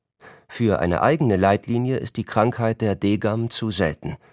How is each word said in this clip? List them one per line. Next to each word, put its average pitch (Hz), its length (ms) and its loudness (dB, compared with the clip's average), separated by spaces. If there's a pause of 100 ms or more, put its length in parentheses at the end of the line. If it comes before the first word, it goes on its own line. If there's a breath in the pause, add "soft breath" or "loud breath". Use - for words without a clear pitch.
(460 loud breath)
Für 107 320 0
eine 87 240 0
eigene 127 340 2
Leitlinie 117 600 0
ist - 200 -8
die 113 80 -4
Krankheit 113 560 0
der 101 140 0
degam 107 560 0
zu 110 220 -4
selten. 82 460 -2 (140 soft breath)